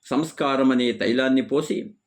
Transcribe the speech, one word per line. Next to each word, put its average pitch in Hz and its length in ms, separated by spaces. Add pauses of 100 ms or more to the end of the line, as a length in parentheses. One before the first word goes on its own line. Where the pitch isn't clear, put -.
(100)
సంస్కారమనే 131 800
తైలాన్ని 123 500
పోసి 151 520 (120)